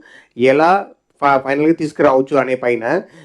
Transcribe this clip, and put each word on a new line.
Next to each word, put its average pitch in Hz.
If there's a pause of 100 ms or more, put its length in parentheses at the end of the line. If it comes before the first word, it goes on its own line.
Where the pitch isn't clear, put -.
(380)
ఎలా 151 (360)
ఫ-, 139
ఫైనల్గా 147
తీసుకురావచ్చు 147
అనే 127
పైన. 123 (240)